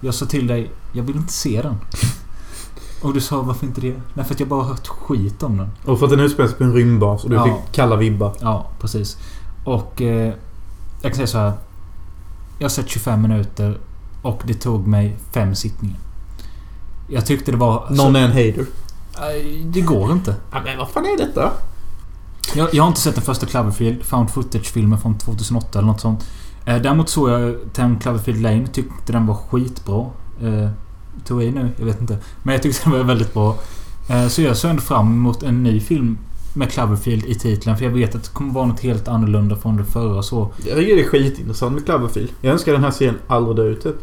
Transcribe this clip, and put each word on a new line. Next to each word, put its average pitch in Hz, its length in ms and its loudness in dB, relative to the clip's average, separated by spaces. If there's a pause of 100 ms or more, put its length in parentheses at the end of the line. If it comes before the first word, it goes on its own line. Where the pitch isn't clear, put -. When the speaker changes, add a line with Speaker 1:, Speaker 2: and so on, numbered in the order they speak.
Speaker 1:
Jag 127 120 -2
sa - 120 -2
till 127 220 0
dig, 117 240 -2 (220)
"Jag 120 100 -2
vill 139 120 -4
inte 156 180 -4
se 113 280 -2
den." 131 140 -2 (600)
Speaker 2:
<laughs> - 680 -10
Speaker 1:
Och 139 120 0
du 139 80 0
sa, 135 200 -2
"Varför 127 260 -2
inte 127 140 -6
det?" 127 140 -4 (180)
"Nej, 127 120 -4
för - 80 -4
att - 60 -4
jag 135 100 -2
bara 135 140 0
har 123 60 -2
hört 117 180 -6
skit - 560 -2
om 104 140 0
den." 95 120 -2 (160)
Speaker 2:
Och 127 140 2
för 143 60 4
att 131 60 6
den 139 80 10
utspelar 143 300 4
sig - 80 -4
på 135 60 2
en 123 100 4
rymdbas 113 500 6
och 127 60 -4
du 120 60 4
Speaker 1:
Ja. 117 100 6
Speaker 2:
fick 117 80 6 (220)
kalla 123 200 4
vibbar. 104 460 2
Speaker 1:
Ja, 110 260 0 (120)
precis. 107 380 -4 (460)
Och, 120 380 -2
eh, 113 320 2 (680)
jag 139 100 0
kan - 40 -2
säga 135 120 0
så 107 100 0
här. 104 160 2 (1040)
Jag - 60 -4
har 139 40 0
sett - 200 -2
tjugofem 113 320 0
minuter 104 560 0 (440)
och 117 240 -4
det 117 80 -2
tog 104 340 -2
mig 104 300 2 (160)
fem 98 220 0
sittningar. 98 420 -4 (1120)
Jag 123 160 0
tyckte 139 260 0
det 123 60 2
var 117 300 2
så 139 60 -2
Speaker 2:
Någon 139 220 6
är 135 60 6
en 127 100 6
hater. 120 340 4 (540)
Speaker 1:
Nej, 147 460 -2
det 175 160 2
går 131 300 4
inte. 180 240 2 (160)
Speaker 2:
Ja, 135 140 -4
men 131 120 -6
vad 135 120 -4
fan - 160 -2
är 403 120 0
detta? - 340 0 (1040)
Speaker 1:
Jag, 160 180 2
jag 151 100 6
har 170 40 6
inte 165 140 2
sett 135 140 2
den - 80 0
första 127 220 0
Cloverfield, 117 580 0
found 123 280 2
footage-filmen 110 680 2
från 107 180 0
tvåtusenåtta 110 640 0
eller 104 80 6
något 110 140 2
sånt. 110 280 0 (360)
Eh, 120 160 2
däremot 147 280 4
såg 139 200 2
jag 120 260 2 (180)
Ten 123 260 2
Cloverfield 113 420 0
Lane, 117 260 2
tyckte - 460 -4
den 117 140 4
var 104 80 2
skitbra. 123 680 -2 (360)
Eh, 107 280 0 (560)
tog 120 180 0
i 117 80 0
nu, 127 260 0
jag 113 80 -2
vet 110 160 0
inte. 104 160 -2 (260)
Men 135 100 2
jag 135 100 2
tyckte 139 200 0
den 156 100 6
var 127 100 2
väldigt 117 300 2
bra. 107 220 2 (540)
Eh, 123 180 4
så 120 140 0
jag 131 160 4
såg 170 120 0
ändå 151 120 2
fram 110 320 2
emot 120 300 2
en 123 200 2
ny 110 160 4
film 117 380 0 (360)
med 135 180 -2
Cloverfield 107 540 0
i 120 100 -2
titeln, 107 420 0
för 113 80 -2
jag 120 60 0
vet 120 240 0
att 110 80 -6
det - 60 -10
kommer 139 240 -4
vara 131 120 0
något 120 140 0
helt 120 280 -2
annorlunda 104 480 2
från 110 220 0
det 101 80 0
förra, 107 380 0
så. 104 340 -2
Speaker 2:
Jag 101 200 -2
tycker 196 180 4
det 170 80 6
är - 60 2
skitintressant 123 640 0
med 147 120 -4
Cloverfield. 123 440 0 (120)
Jag 131 120 4
önskar 165 180 2
den 139 120 4
här 139 80 2
serien 127 260 0 (100)
aldrig 117 300 2
dör 110 80 4
ut, 110 180 -2
typ. 151 200 -2